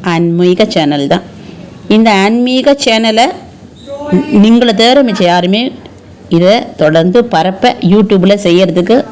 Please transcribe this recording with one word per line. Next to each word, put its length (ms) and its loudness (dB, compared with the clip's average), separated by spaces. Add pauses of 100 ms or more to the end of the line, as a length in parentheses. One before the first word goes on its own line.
(140)
ஆன்மீக 520 0 (100)
சேனல் 380 -2
தான். 120 -6 (720)
இந்த 120 2 (140)
ஆன்மீக 500 0 (120)
சேனலை 400 0 (1160)
நீங்களை 380 2
தவிர 260 2
மிச்சம் 240 -2
யாருமே 300 0 (760)
இதை 180 4 (260)
தொடர்ந்து 380 2 (160)
பரப்ப 360 0 (220)
YouTube-ல 400 2 (140)
செய்யறதுக்கு 500 2 (160)